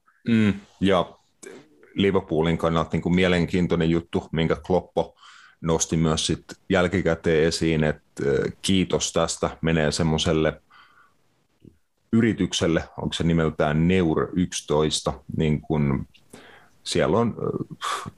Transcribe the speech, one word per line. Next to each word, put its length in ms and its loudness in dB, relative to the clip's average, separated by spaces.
Mm, 260 4
ja 380 2
Liverpoolin 640 2
kannalta 340 0
niin 100 -2
kuin 120 0
mielenkiintoinen 760 2
juttu, 420 -2
minkä 240 0
Kloppo 500 -2
nosti 360 -2
myös 300 2
sit 180 -4
jälkikäteen 800 2
esiin, 360 0
että, 180 -2
ö, 240 0
kiitos 500 0
tästä 380 -2
menee 300 2
semmoselle 680 0
yritykselle, 720 0
onko 100 -4
se 120 -4
nimeltään 640 2
Neur 480 2
yksitoista, 760 -2
niin 240 0
kun 460 -2
siellä 340 0
on, 240 -2
ö, 340 -6